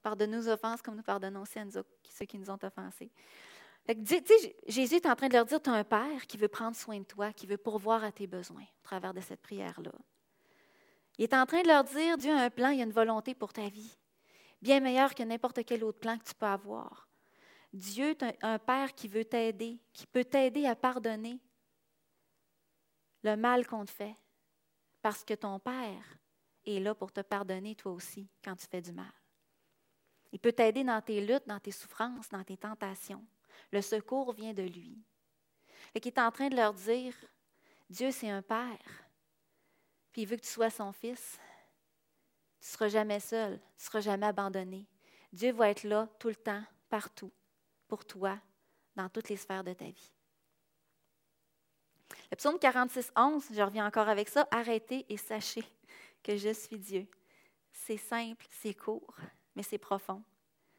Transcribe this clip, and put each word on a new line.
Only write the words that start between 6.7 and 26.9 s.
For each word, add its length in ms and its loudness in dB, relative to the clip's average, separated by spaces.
soin 240 -10
de 60 -10
toi, 280 -6
qui 140 -16
veut 120 -4
pourvoir 440 2
à 80 -4
tes 160 -8
besoins » 380 -10
au 20 -20
travers 320 -6
de 60 -8
cette 200 -14
prière-là. 520 -10
Il 60 0
est 120 2
en 120 8
train 160 4
de 60 6
leur 160 10
dire, « 340 2
Dieu 140 2
a 80 6
un 100 4
plan, 200 2
il 80 2
y 40 0
a 40 0
une 60 -4
volonté 440 2
pour 160 -8
ta 160 -6
vie, 280 -14
bien 200 8
meilleure 340 4
que 80 -6
n'importe 420 -2
quel 200 -2
autre 160 -4
plan 180 -2
que 60 -14
tu 100 -12
peux 120 -2
avoir. » 600 -4
Dieu 380 -2
est 140 -2
un, 80 0
un 160 0
Père 380 0
qui 100 -12
veut 180 -2
t'aider, 540 -2
qui 160 -20
peut 160 2
t'aider 420 4
à 80 4
pardonner 640 -2
le 140 2
mal 300 4
qu'on 180 -8
te 60 -14
fait, 260 -12
parce 220 0
que 100 -2
ton 240 -6
Père 440 -6
est 160 -2
là 140 0